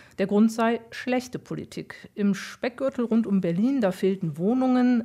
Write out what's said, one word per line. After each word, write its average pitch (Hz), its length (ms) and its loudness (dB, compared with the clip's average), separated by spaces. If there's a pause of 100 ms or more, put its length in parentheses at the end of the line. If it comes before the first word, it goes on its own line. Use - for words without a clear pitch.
(180)
Der 190 100 0
Grund 208 220 4
sei 226 300 0 (120)
schlechte - 480 -4
Politik. - 760 -12
Im 202 200 2
Speckgürtel 254 680 -6
rund 226 240 2
um 196 140 2
Berlin, 214 400 0
da 185 100 2
fehlten 190 460 -2
Wohnungen, 247 680 2